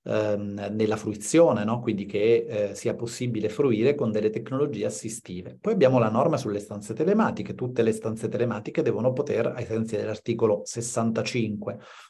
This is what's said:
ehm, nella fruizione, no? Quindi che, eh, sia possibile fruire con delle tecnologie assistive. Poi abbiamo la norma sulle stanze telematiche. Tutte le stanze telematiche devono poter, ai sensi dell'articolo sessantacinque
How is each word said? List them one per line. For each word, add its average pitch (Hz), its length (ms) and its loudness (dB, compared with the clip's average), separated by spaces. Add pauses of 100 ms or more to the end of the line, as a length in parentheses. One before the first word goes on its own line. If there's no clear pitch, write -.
ehm, 104 680 -2
nella 107 240 2
fruizione, 113 680 4
no? 117 160 0
Quindi 101 240 -2
che, 107 420 4
eh, 101 280 -2
sia 113 200 -4
possibile 117 540 -4
fruire 131 460 2
con 123 180 0
delle 104 180 2
tecnologie 127 540 -4
assistive. - 760 -8
Poi 214 140 -2
abbiamo 131 260 6
la 110 120 4
norma 143 260 2
sulle 107 220 -2
stanze 104 340 -8
telematiche. 156 640 0
Tutte 123 280 -2
le 110 100 4
stanze 110 360 -4
telematiche 113 540 -2
devono 117 300 2
poter, 110 340 0
ai - 180 -4
sensi 113 320 -2
dell'articolo 107 680 0
sessantacinque 113 1120 -2 (320)